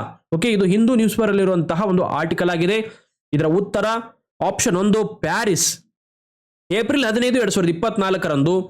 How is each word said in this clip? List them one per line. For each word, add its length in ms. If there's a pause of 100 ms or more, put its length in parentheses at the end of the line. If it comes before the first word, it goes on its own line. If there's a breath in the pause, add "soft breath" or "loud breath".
(340)
ಓಕೆ, 180
ಇದು 120
ಹಿಂದೂ 300
ನ್ಯೂಸ್ 220
ಪೇಪರ್ 140
ಅಲ್ಲಿರುವಂತಹ 560
ಒಂದು 180
ಆರ್ಟಿಕಲ್ 460
ಆಗಿದೆ. 580 (240)
ಇದರ 140
ಉತ್ತರ 380 (640)
ಆಪ್ಷನ್ 300
ಒಂದು, 280
ಪ್ಯಾರಿಸ್. 760 (960)
ಏಪ್ರಿಲ್ 320
ಹದಿನೈದು, 340
ಎರಡ್ 120
ಸಾವಿರದ 200
ಇಪ್ಪತ್ನಾಲ್ಕರಂದು 1000